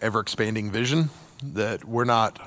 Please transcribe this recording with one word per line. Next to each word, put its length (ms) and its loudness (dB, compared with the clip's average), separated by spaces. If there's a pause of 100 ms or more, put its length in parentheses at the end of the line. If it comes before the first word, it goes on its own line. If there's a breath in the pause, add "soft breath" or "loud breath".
ever-expanding 680 -2
vision, 400 2 (320 loud breath)
that 420 -4
we're 200 0
not, 420 4